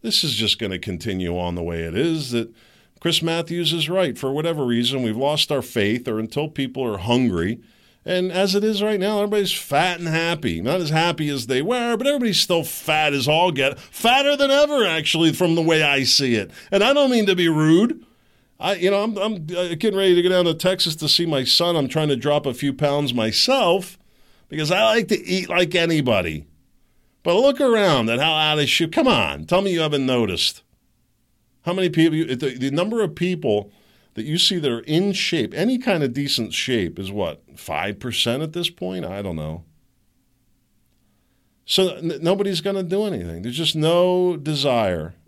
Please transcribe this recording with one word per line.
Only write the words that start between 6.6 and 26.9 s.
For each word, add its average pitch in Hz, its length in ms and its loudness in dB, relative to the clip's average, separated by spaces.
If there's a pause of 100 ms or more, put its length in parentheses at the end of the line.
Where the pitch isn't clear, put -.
are 107 160 -4
hungry. 110 640 0 (460)
And 185 260 -2
as 190 220 0
it 208 100 0
is 214 180 0
right 214 160 0
now, 208 200 0
everybody's 208 340 0
fat 170 460 0
and 170 100 -6
happy. 156 540 -2
Not 151 180 -2
as 160 80 -4
happy 156 400 0
as 135 180 -4
they 131 140 0
were, 233 380 0
but 254 80 -2
everybody's 247 340 0
still 170 240 0
fat 151 480 0
as 139 160 0
all 170 240 4
get. 135 260 0
Fatter 277 580 2
than 277 140 2
ever, 285 360 4
actually, 160 480 2
from 175 200 2
the 165 80 2
way 160 200 4
I 139 220 2
see 123 320 2
it. 101 140 -2 (200)
And 196 120 4
I 254 120 4
don't 277 160 4
mean 226 160 4
to 190 100 2
be 175 140 2
rude. 160 560 4 (520)
I, 190 160 -2
you 180 160 2
know, 202 140 2
I'm, 226 120 -4
I'm, 208 180 -2 (220)
uh, 175 180 -2
getting 196 220 0
ready 190 180 6
to 175 80 4
go 180 60 2
down 180 180 4
to 165 80 0
Texas 175 420 0
to 156 120 -6
see - 160 2
my 147 200 0
son. 170 320 2
I'm 139 120 0
trying 156 200 0
to 139 80 2
drop 147 280 0
a 135 80 -2
few 139 220 -4
pounds 143 400 0
myself 175 840 0 (500)
because 151 220 -4
I 190 140 2
like 220 240 2
to 214 100 2
eat 185 300 -4
like 175 260 0
anybody. 123 720 0 (760)